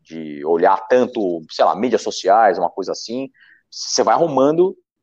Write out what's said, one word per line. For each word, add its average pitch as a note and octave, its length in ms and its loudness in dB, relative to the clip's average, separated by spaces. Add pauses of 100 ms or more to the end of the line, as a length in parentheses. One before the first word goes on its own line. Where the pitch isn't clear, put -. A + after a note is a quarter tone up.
de D2+ 420 -14
olhar E2+ 460 2
tanto, A2+ 600 0
sei - 140 -2
lá, F2 140 4
mídias A2+ 240 0
sociais, G2+ 560 2
uma F2 120 -2
coisa F#2 220 -8
assim, C3 380 -10 (400)
você - 340 -4
vai A2+ 120 2
arrumando, D#3 600 2 (280)